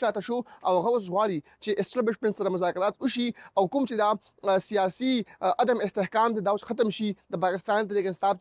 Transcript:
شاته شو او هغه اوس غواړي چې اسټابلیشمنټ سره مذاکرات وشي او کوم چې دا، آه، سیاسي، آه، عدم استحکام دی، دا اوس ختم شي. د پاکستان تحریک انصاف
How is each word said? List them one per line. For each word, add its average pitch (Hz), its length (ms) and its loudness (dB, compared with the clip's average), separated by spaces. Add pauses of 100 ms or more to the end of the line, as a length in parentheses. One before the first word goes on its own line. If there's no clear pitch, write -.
شاته 208 280 -2
شو 240 120 -2
او - 400 -2
هغه 202 160 0
اوس 208 160 -2
غواړي 196 260 0 (240)
چې 214 80 -4 (140)
اسټابلیشمنټ 220 560 0
سره 190 160 0
مذاکرات 180 500 0
وشي 240 240 0
او - 360 0 (100)
کوم 277 100 0
چې 240 160 -4
دا، 208 80 4
آه، 196 560 0
سیاسي، 208 540 0
آه، - 340 -2 (120)
عدم 226 220 2
استحکام 214 520 0
دی، 180 100 -2
دا 208 80 0
اوس - 140 -16
ختم 220 260 0
شي. 208 160 -2 (220)
د 175 100 0
پاکستان 196 420 0
تحریک 190 240 -2
انصاف 196 280 0